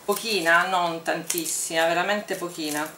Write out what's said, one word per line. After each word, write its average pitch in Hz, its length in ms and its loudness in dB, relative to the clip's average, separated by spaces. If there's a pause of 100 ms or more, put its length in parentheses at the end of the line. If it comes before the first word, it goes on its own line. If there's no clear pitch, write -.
pochina, 180 600 2
non 175 360 0
tantissima, 165 840 -2
veramente 185 500 0
pochina. 156 600 -4